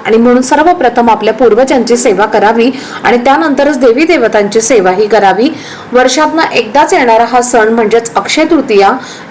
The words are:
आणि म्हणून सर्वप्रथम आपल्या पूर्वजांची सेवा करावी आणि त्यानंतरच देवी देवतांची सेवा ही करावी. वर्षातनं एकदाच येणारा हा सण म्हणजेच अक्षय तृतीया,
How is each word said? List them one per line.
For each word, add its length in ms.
आणि 120
म्हणून 240
सर्वप्रथम 680
आपल्या 240
पूर्वजांची 640
सेवा 280
करावी 460
आणि 140
त्यानंतरच 600
देवी 240
देवतांची 580
सेवा 300
ही 160
करावी. 420
वर्षातनं 500
एकदाच 400
येणारा 320
हा 160
सण 260
म्हणजेच 480
अक्षय 360
तृतीया, 400